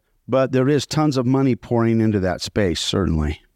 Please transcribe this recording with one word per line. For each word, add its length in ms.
but 280
there 160
is 160
tons 320
of 80
money 280
pouring 460
into 180
that 220
space, 400
certainly. 640